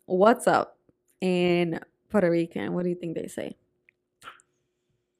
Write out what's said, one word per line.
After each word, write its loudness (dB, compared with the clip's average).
what's 4
up 0
in 0
Puerto 2
Rican? -2
What -4
do -2
you -4
think -10
they -10
say? -12